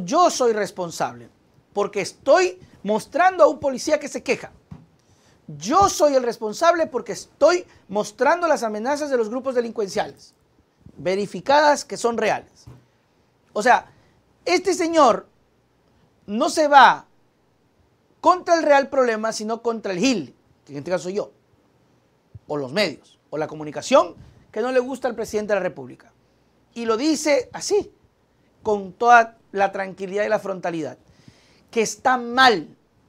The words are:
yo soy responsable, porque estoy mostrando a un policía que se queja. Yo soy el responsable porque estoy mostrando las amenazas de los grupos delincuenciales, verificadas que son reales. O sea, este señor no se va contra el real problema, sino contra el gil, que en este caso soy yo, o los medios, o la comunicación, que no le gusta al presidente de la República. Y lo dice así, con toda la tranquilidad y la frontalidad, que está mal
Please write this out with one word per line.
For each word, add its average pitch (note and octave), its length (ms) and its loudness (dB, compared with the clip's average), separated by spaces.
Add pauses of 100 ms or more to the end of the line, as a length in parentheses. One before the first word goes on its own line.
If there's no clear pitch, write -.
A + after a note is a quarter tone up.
yo D4+ 260 4
soy A#3+ 220 2
responsable, D#3+ 760 -6 (440)
porque G3+ 280 -4
estoy F4+ 600 2 (240)
mostrando D#4 580 0
a C#4+ 60 4
un D4+ 100 -4
policía D4 400 -2
que D4+ 80 -10
se - 160 -10
queja. - 300 -6 (960)
Yo A3+ 400 2
soy D4 260 2
el C4 80 2
responsable A#3+ 640 0
porque A#3 260 -8
estoy E4+ 520 0 (240)
mostrando C4+ 580 0
las C#4 160 0
amenazas B3 480 -4
de C4 60 2
los A3+ 120 -2
grupos B3+ 280 -6
delincuenciales, G3+ 800 -6 (600)
verificadas G#3 880 0
que G3 120 -14
son A#3 200 -2
reales. F#3 480 -4 (880)
O G#3+ 100 -4
sea, A3 300 -2 (520)
este F4+ 300 0
señor D#4 520 2 (1000)
no A#3 220 -2
se D4+ 200 0
va A3 380 6 (1120)
contra E4+ 340 2
el E4 80 2
real C#4 260 4
problema, A3+ 440 0
sino A3 300 -6
contra A3 300 -4
el F3+ 60 -4
gil, G3 360 0 (300)
que C#3 80 -20
en C#3 60 -12
este C#3+ 120 -10
caso F3 140 -2
soy F#3 100 -8
yo, G3+ 180 -6 (1120)
o D3+ 100 -6
los C3+ 160 -6
medios, E3 460 -6 (120)
o D3 80 -8
la D#3 100 -4
comunicación, D3+ 640 0 (380)
que G#3+ 80 -6
no B3 100 -4
le C4 100 0
gusta B3+ 280 -4
al A3 80 -6
presidente G#3+ 360 -6
de G3 80 0
la F3+ 40 -2
República. C3+ 480 -12 (600)
Y A#3 120 -8
lo A3 100 0
dice C#4+ 560 0
así, F4+ 400 -2 (720)
con G3+ 300 -4
toda A#3 460 4 (140)
la G3 180 0
tranquilidad F#3+ 540 -6
y A3 40 -4
la G#3+ 120 0
frontalidad, E3+ 580 -8 (720)
que A3+ 120 0
está B3+ 340 -2
mal A#3+ 520 2 (400)